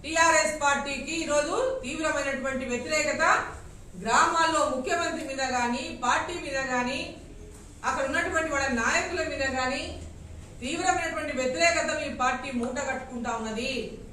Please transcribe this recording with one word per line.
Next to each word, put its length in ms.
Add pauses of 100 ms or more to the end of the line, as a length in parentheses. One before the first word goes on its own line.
టీఆర్ఎస్ 600
పార్టీకి 600
ఈరోజు 640
తీవ్రమైనటువంటి 800
వ్యతిరేకత 580 (800)
గ్రామాల్లో 760
ముఖ్యమంత్రి 500
మీద 220
కానీ, 560
పార్టీ 300
మీద 300
కానీ, 520 (680)
అక్కడ 200
ఉన్నటువంటి 480
వాళ్ళ 160
నాయకుల 600
మీద 120
కానీ 600 (580)
తీవ్రమైనటువంటి 760
వ్యతిరేకతను 640
ఈ 160
పార్టీ 380
మూట 260 (100)
కట్టుకుంటా 480
ఉన్నది. 640 (140)